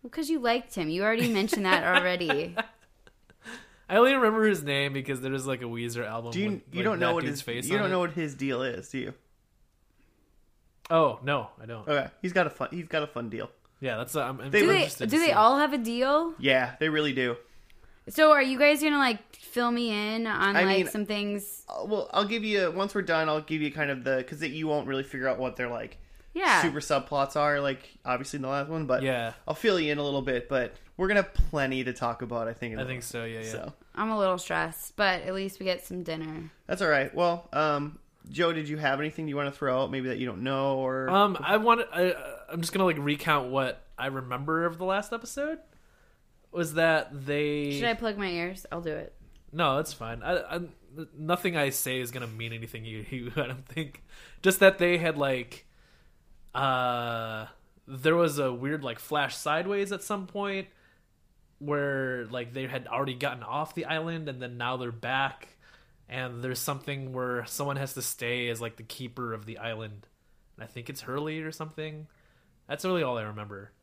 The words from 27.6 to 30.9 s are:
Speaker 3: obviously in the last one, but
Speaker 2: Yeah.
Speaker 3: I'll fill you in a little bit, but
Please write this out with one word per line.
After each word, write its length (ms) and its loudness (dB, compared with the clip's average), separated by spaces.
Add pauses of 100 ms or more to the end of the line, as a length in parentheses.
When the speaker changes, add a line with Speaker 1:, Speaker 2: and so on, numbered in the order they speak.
Speaker 3:
obviously 320 -2
in 60 -6
the 60 -4
last 200 -2
one, 160 -4
but 180 2
Speaker 2:
Yeah. 300 0 (140)
Speaker 3:
I'll 80 -4
fill 240 4
you 120 2
in 60 2
a 60 0
little 180 0
bit, 260 -2
but 260 0 (220)